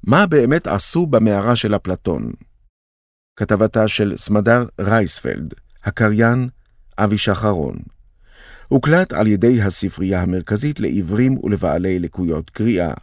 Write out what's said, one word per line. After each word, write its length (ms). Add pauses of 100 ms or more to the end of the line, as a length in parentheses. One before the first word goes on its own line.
מה 240
באמת 400
עשו 380
במערה 500
של 200
אפלטון? 560 (1040)
כתבתה 520
של 300
סמדר 460 (160)
רייספלד, 720 (300)
הקריין 680 (480)
אבי 200
שחרון. 600 (920)
הוקלט 460
על 140
ידי 340
הספרייה 600
המרכזית 580
לעיוורים 640
ולבעלי 560
לקויות 500
קריאה. 540